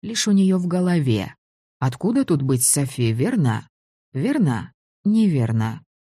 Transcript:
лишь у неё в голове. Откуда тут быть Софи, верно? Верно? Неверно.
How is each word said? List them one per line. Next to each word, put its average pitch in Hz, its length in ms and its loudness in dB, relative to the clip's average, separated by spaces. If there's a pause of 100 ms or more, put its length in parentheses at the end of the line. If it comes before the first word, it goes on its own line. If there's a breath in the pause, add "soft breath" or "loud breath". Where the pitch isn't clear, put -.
лишь 220 260 -4
у 208 40 2
неё 190 260 4
в 180 100 -2
голове. 170 680 0 (440)
Откуда 202 460 -2
тут 151 160 0
быть 131 240 0
Софи, 123 480 0
верно? 135 540 -2 (440)
Верно? 143 600 -2 (320)
Неверно. 120 760 2 (320)